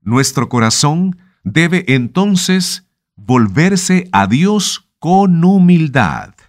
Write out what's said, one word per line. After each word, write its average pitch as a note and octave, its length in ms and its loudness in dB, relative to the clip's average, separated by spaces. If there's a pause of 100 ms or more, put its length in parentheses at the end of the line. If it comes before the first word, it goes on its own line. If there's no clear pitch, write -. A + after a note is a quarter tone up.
Nuestro A#2+ 480 -2
corazón D3 680 -2 (260)
debe E3 440 -2
entonces F3+ 1000 -2 (280)
volverse B2+ 960 0
a G2+ 160 0
Dios F#3 640 -2 (100)
con F3+ 440 2
humildad. D#3 920 2 (140)